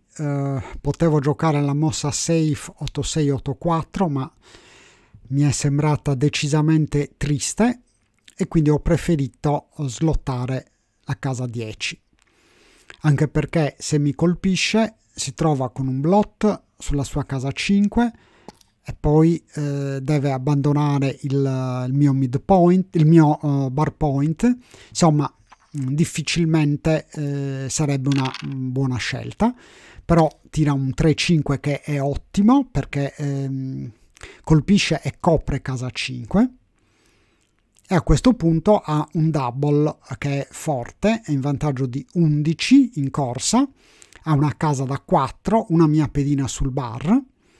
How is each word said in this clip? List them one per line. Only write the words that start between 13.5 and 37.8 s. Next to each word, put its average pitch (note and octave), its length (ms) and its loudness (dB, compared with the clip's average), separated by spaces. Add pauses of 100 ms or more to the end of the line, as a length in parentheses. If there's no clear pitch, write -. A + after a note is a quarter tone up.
se - 200 -2
mi C#3+ 160 0
colpisce F#3 800 0 (180)
si - 200 -10
trova C#3+ 360 -2
con C3+ 160 -6
un C3 140 -4
blot G3 600 0 (140)
sulla C#3+ 280 -4
sua C#3 200 -6
casa C3+ 280 -6
cinque G#3 600 0 (720)
e - 140 -12
poi, D#3 440 4 (120)
eh, C#3+ 480 -4
deve C#3+ 300 0
abbandonare C#3+ 880 0
il, C3 640 -2
il B2+ 60 -4
mio C#3+ 200 4
midpoint, F3 840 2
il D#3 100 6
mio, D#3 340 8
eh, C#3 300 0
bar D3+ 220 -2
point. D#3 640 0 (320)
Insomma, D3+ 440 2 (460)
mm, C3 160 -4
difficilmente, D#3 1160 0
eh, C#3 560 -6
sarebbe C#3 400 -2
una, C3+ 220 0 (140)
mm, C3 280 -6
buona C3 240 -2
scelta, B2+ 580 -4 (500)
però E3 240 4 (220)
tira D3 220 2
un C3+ 220 -2
tre D#3 200 2
cinque D3 460 0
che C#3+ 200 -4
è C#3+ 220 -4
ottimo G#3 680 2
perché, C#3 440 -4
ehm, C3+ 760 -6 (520)
colpisce D#3+ 600 2
e C#3 180 -6
copre C#3+ 420 0
casa B2+ 280 -8
cinque C3 600 -2 (1400)